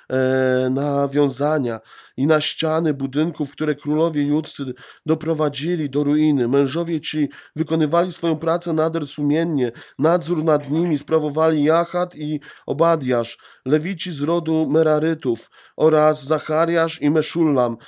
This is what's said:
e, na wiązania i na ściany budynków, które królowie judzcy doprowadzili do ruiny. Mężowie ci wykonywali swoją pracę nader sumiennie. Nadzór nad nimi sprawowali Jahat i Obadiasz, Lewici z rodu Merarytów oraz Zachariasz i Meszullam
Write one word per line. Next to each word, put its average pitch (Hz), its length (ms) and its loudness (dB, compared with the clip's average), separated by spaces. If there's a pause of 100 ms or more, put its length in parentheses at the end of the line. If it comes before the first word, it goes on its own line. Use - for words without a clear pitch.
(100)
e, 131 600 2
na 139 380 0
wiązania 139 720 0 (360)
i 131 100 0
na 156 140 4
ściany 156 540 -2
budynków, 139 580 -4
które 151 220 -2
królowie 151 480 -2
judzcy 143 520 -4 (320)
doprowadzili 156 840 -2
do 143 140 0
ruiny. 147 440 2
Mężowie 143 520 0
ci 151 280 -2 (280)
wykonywali 160 560 0
swoją 165 240 -2
pracę 165 360 -2
nader 160 340 -2
sumiennie. 147 680 0 (260)
Nadzór 160 460 0
nad 147 260 0
nimi 160 280 0
sprawowali 156 680 0
Jahat 170 500 0
i 151 260 -6 (260)
Obadiasz, 139 720 0 (260)
Lewici 165 480 -2
z 143 100 -6
rodu 160 480 0
Merarytów 156 800 0 (260)
oraz 151 480 4
Zachariasz 160 760 -2
i 147 80 2
Meszullam 147 680 2 (120)